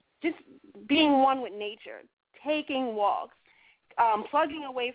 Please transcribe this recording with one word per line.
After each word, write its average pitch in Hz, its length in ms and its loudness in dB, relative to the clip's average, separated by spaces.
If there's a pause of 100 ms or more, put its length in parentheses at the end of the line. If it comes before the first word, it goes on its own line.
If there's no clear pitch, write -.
(240)
just 320 140 -4 (500)
being 285 340 4
one 269 200 4
with 196 120 -8
nature, 208 480 -12 (420)
taking 277 520 -4
walks, 185 400 -2 (640)
um, 214 320 2
plugging 294 340 0
away 254 300 -6